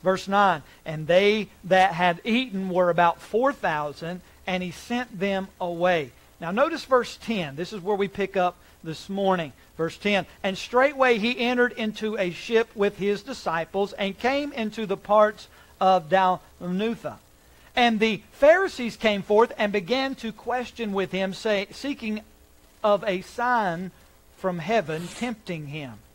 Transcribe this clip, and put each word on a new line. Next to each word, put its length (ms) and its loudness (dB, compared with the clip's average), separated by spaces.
Verse 260 0
nine, 340 4
"And 220 -8
they 420 4
that 300 4
had 300 0
eaten 440 -2
were 220 2
about 320 2
four 320 0
thousand, 680 -6
and 160 -4
he 80 -8
sent 480 -8
them 300 -2
away." 520 0
Now 100 -8
notice 340 0
verse 320 0
ten. 400 -6
This 160 -8
is 80 -10
where 160 -2
we 120 0
pick 280 -4
up 200 0
this 240 -10
morning. 460 0
Verse 200 -4
ten, 300 0
"And 160 -4
straightway 600 2
he 200 -2
entered 340 0
into 460 -6
a 140 -2
ship 420 0
with 240 0
his 240 -2
disciples, 720 -4
and 260 -6
came 340 -2
into 340 -6
the 100 -2
parts 500 2
of 280 4
Dalmanutha. 1080 0
And 240 4
the 220 0
Pharisees 640 4
came 260 0
forth 340 4
and 160 0
began 440 -2
to 160 -8
question 600 -6
with 200 -2
him, 200 -2
say, 380 -2
seeking 520 -8
of 220 2
a 160 -2
sign 720 -2
from 220 -4
heaven, 480 -2
tempting 600 -8
him. 320 -12